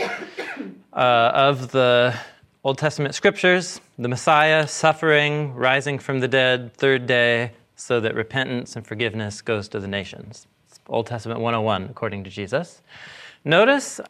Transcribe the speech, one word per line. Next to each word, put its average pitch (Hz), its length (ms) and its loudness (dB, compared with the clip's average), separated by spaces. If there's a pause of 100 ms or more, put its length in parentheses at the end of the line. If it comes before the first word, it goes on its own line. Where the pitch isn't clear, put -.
(920)
uh, 123 420 4
of 135 380 2
the 123 440 4 (460)
Old 135 160 -2
Testament 147 380 -2
scriptures, 185 640 2 (180)
the 120 80 -4
Messiah 156 640 4
suffering, 151 880 2
rising 135 420 0
from 135 220 -4
the 123 80 0
dead, 127 460 2
third 131 340 2
day, 120 420 2 (240)
so - 240 -2
that 110 160 -2
repentance 127 640 -6
and 113 100 -14
forgiveness 107 560 -6
goes 104 280 -4
to 104 100 -8
the 98 80 -8
nations. 101 580 -10 (220)
It's - 180 -20
Old 117 220 -4
Testament 113 320 -8
one 117 160 -2
oh 110 60 -2
one, 98 280 -2
according 98 320 -8
to 92 80 -16
Jesus. 110 500 -6 (640)
Notice 226 640 2